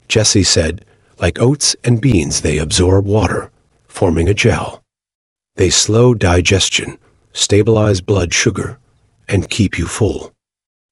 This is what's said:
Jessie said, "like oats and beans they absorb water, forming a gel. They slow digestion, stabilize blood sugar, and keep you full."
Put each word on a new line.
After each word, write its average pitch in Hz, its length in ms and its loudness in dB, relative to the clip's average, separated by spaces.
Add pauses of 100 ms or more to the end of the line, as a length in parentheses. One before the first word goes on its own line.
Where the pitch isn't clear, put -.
Jessie 107 340 2
said, 82 400 -2 (400)
"like 90 160 -2
oats 131 460 0
and 120 160 2
beans 98 400 0
they - 160 -2
absorb 92 480 2
water, - 460 -2 (360)
forming 82 400 0
a 101 60 2
gel. - 500 -2 (720)
They 92 140 0
slow 117 440 2
digestion, 90 840 0 (340)
stabilize 107 720 2
blood 90 320 -2
sugar, - 460 -4 (500)
and 95 200 -2
keep - 300 -2
you 85 80 -4
full." - 460 -4 (580)